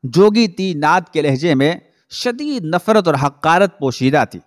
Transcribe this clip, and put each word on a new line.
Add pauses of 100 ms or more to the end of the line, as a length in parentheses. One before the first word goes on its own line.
जोगी
तीनाद
के
लहजे
में (320)
शदीद
नफरत
और
हकारत
पोशीदा
थी।